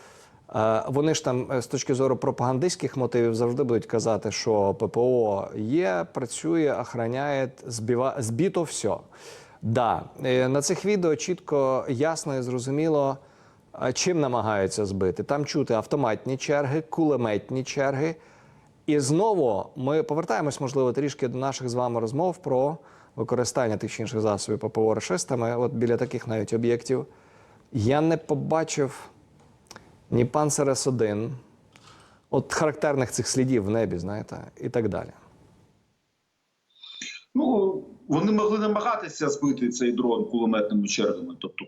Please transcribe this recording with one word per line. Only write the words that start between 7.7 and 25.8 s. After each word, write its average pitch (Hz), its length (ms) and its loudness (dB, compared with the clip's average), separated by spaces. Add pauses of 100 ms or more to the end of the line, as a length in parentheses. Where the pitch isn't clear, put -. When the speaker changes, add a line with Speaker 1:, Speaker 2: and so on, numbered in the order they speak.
Speaker 1:
збито 147 440 0
всьо. 101 380 -2 (640)
Да, 113 400 2 (220)
е, 127 240 2
на 135 140 2
цих 175 220 -2
відео 175 320 2
чітко, 135 720 0
ясно 147 480 -2
і 127 60 -2
зрозуміло, 135 760 0 (640)
е, 127 100 0
чим 170 280 2
намагаються 107 680 2
збити. 95 360 0
Там 143 220 0
чути 135 300 0
автоматні 127 640 0
черги, 147 540 0
кулеметні 127 720 0
черги. 139 520 -2 (720)
І 147 140 4
знову 147 640 2 (120)
ми 147 260 0
повертаємось, 160 580 -2
можливо, 131 320 2
трішки 135 360 -2
до 127 100 -6
наших 131 300 -4
з 117 60 -4
вами 120 260 0
розмов 147 380 -2
про 143 400 0 (380)
використання 117 600 0
тих 107 160 -4
чи 117 100 -8
інших 110 180 -2
засобів 107 400 0
П 107 80 -4
П 110 120 -2
О 110 140 4
рашистами, 120 600 -2
от 120 160 0
біля 117 240 2